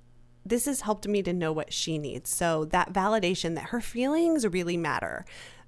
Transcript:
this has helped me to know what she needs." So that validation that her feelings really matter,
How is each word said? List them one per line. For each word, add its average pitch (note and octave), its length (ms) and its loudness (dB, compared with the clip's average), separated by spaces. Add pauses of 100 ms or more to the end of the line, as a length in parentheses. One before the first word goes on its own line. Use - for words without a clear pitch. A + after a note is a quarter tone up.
(440)
this A#3 220 2
has C#4 140 0
helped G#3 260 -2
me G3+ 160 2
to F3 100 0
know E3 200 0
what D#3 200 -4
she - 260 -2
needs." D3 320 -6
So D#3+ 360 2
that F3+ 260 2
validation F#3 600 2
that D3 120 -6
her A#3 140 -4
feelings D4 680 2
really F3 300 0
matter, - 480 -2 (440)